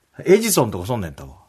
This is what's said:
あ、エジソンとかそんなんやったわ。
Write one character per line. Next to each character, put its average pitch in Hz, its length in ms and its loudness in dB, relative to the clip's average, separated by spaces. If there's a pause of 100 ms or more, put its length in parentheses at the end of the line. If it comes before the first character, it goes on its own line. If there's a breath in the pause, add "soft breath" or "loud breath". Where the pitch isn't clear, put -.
(180)
あ、 - 80 -14
エ 190 140 6
ジ 226 120 -2
ソ 147 140 2
ン 107 60 -4
と 92 80 -6
か 87 80 -8
そ 123 80 -4
ん 110 60 -4
な 87 60 -6
ん - 20 -12
や - 20 -12
っ 69 40 -18
た 69 100 -16
わ。 67 80 -20 (160)